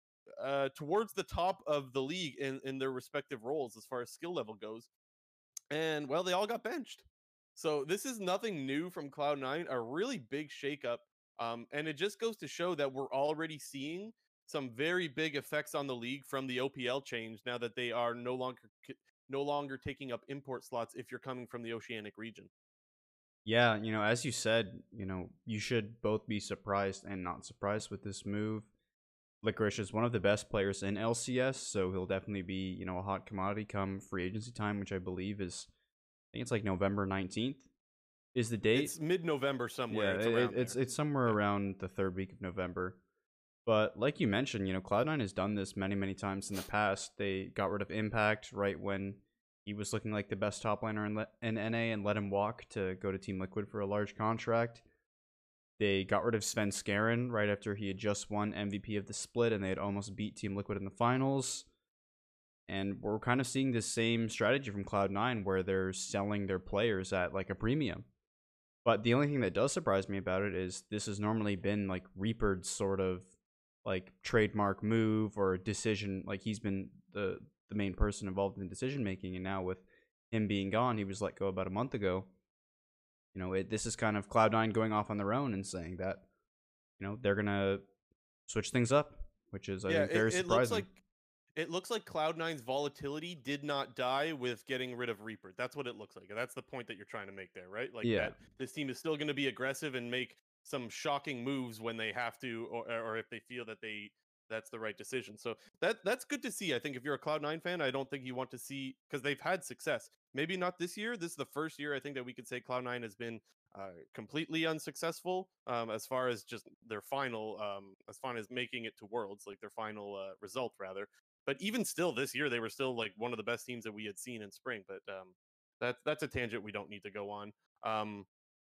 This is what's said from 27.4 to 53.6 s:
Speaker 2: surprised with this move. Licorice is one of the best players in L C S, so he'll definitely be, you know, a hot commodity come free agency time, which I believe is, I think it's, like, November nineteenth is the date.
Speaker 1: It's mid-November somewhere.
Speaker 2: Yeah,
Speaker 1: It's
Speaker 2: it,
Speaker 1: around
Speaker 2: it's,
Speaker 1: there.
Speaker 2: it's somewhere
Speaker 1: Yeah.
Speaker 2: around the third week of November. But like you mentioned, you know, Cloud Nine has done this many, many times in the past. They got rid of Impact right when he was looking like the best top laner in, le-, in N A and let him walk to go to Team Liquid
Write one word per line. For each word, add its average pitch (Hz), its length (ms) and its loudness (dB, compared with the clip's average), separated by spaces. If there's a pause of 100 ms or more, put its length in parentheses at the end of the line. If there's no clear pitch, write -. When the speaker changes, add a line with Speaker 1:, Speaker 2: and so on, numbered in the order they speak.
Speaker 2:
surprised 104 440 -2
with 98 120 -8
this 98 240 -8
move. 107 380 0 (800)
Licorice 107 360 2
is 98 140 -2
one 113 120 2
of 120 80 4
the 110 80 4
best 101 300 4
players 98 320 2
in 101 160 0
L 117 160 4
C 123 240 0
S, 131 200 2
so 95 340 0
he'll 92 140 0
definitely 98 360 0
be, 95 300 -2
you 92 140 -6
know, 92 120 -2
a 92 40 -2
hot 98 240 -2
commodity 101 400 -2
come 98 340 -2
free 90 240 -2
agency 107 280 -4
time, 104 280 0
which 95 120 -4
I 95 60 0
believe 92 420 -4
is, 90 300 -6
I - 640 -20
think 120 100 -4
it's, 120 80 -4
like, 110 140 2
November 98 420 2
nineteenth 98 580 -2 (720)
is 117 160 2
the 117 80 0
date. 117 260 6
Speaker 1:
It's 160 160 -6
mid-November 143 680 2
somewhere. 110 440 2
Speaker 2:
Yeah, 92 40 2
Speaker 1:
It's 107 100 4
Speaker 2:
it, 117 80 6
Speaker 1:
around 120 220 4
Speaker 2:
it's, 123 180 0
Speaker 1:
there. 131 80 2
Speaker 2:
it's 127 120 -2
somewhere 143 340 2
Speaker 1:
Yeah. 110 60 6
Speaker 2:
around 101 440 2
the 95 100 -4
third 95 280 0
week 95 160 -2
of - 80 -16
November. 90 580 -2 (640)
But 107 320 6
like 131 220 2
you 165 80 4
mentioned, 104 400 2
you 92 80 2
know, 95 60 0
Cloud 110 260 2
Nine 156 140 0
has 98 120 0
done 101 220 2
this 98 220 -2
many, 98 180 2
many 98 200 0
times 98 360 -4
in 101 60 -4
the 90 60 -4
past. 101 540 2
They 98 280 0 (100)
got 98 160 0
rid 101 100 0
of 101 120 -4
Impact 107 600 2
right 98 280 2
when 98 340 -2 (520)
he 104 60 -6
was 104 200 -4
looking 110 180 -2
like 104 180 0
the 110 60 -2
best 101 280 0
top 104 200 2
laner 107 240 0
in, 107 80 0
le-, 107 140 -2 (140)
in 113 140 0
N 110 160 0
A 117 200 2
and 104 100 -2
let 104 140 4
him 101 120 0
walk 101 420 2
to 92 260 0
go 95 160 0
to 95 60 0
Team 95 200 -4
Liquid 95 300 -2